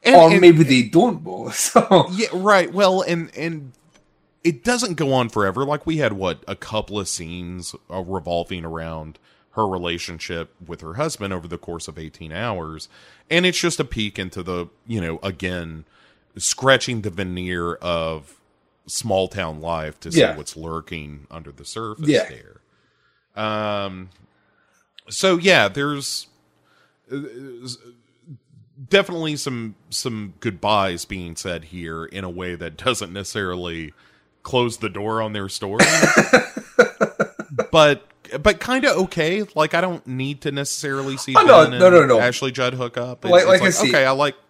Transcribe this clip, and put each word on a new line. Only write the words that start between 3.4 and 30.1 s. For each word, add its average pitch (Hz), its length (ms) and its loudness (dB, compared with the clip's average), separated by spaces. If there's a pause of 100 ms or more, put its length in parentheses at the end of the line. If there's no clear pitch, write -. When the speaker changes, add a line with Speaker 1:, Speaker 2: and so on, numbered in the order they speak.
Speaker 1:
it 160 220 -2
doesn't 240 300 -2
go 139 200 0
on 123 140 2
forever. 104 360 0
Like, 147 220 -4
we 160 120 -2
had, 113 160 0
what, 92 340 -4
a 98 80 -8
couple 104 420 -6
of 95 100 -6
scenes, 87 640 -10 (140)
uh, 92 140 -8
revolving 87 600 -6
around 80 560 -12 (320)
her 110 140 -2
relationship 85 880 -8 (140)
with 85 140 -14
her 82 140 -14
husband 107 380 -6
over 85 140 -10
the 85 100 -10
course 85 300 -12
of 76 100 -16
eighteen 80 360 -16
hours. 85 560 -8 (420)
And 175 160 0
it's 170 120 -2
just 170 200 -2
a 156 60 -2
peek 107 340 -6
into 95 240 -10
the, 87 240 -6 (220)
you 110 120 -6
know, 82 220 -6
again, 87 600 -8 (520)
scratching 123 680 0
the 104 80 -6
veneer 90 680 -6
of 82 640 -6 (460)
small 95 420 -2
town 80 320 -8
life 80 400 -8
to 82 100 -14
see 156 100 0
Speaker 2:
Yeah. - 160 2
Speaker 1:
what's 73 200 -14
lurking 80 720 -12
under 76 220 -18
the 69 120 -20
surface 113 440 -8
Speaker 2:
Yeah. 127 200 0
Speaker 1:
there. - 320 -20 (840)
Um, 101 680 -6 (1000)
so 175 300 0
yeah, 165 300 4
there's, 143 600 -6 (840)
uh, 135 60 -8 (480)
s-, 123 140 -14 (1120)
definitely 175 480 0
some, 117 380 -8 (160)
some 107 480 -8